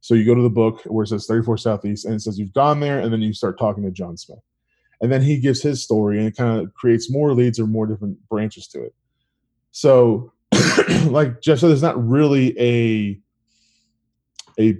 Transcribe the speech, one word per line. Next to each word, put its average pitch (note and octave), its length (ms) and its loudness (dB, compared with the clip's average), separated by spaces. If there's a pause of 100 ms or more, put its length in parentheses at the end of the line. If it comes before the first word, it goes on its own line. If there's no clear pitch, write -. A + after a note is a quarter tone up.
So - 120 -2
you A2+ 100 6
go A#2+ 120 4
to B2 80 2
the A#2+ 80 2
book A2 320 -2
where A2 200 -4
it G2 40 -8
says G2+ 180 -6
thirty-four A2+ 320 -2
Southeast, G#2 480 -4
and A2 80 -6
it G#2+ 80 -6
says G#2 160 -8
you've G2+ 160 -8
gone D3 260 0
there, C#3+ 200 -4
and A2+ 120 -4
then A2 120 -2
you G#2+ 100 -2
start G2 240 -6
talking G2+ 260 -4
to F#2+ 80 -6
John E3+ 260 -12
Smith. - 200 -20 (640)
And B2 100 0
then C3 120 2
he C#3+ 160 0
gives B2+ 240 0
his C#3+ 200 -2
story, G#2 360 0
and A2 80 0
it G#2+ 100 -8
kinda A2+ 380 -2
creates A#2 360 0
more D3 220 0
leads A#2+ 260 0
or A2 60 -2
more A2 220 -2
different G2+ 300 -8 (120)
branches G#2+ 380 -6
to B1+ 160 -12
it. - 100 -14 (760)
So, B2 600 4 (200)
<clears throat> - 560 2
like C3+ 340 0
Jeff D#3 180 2
said, E3+ 100 4
there's C#3 120 4
not B2 260 -2
really C3+ 520 2
a, A2+ 600 0 (1400)
a A2 200 4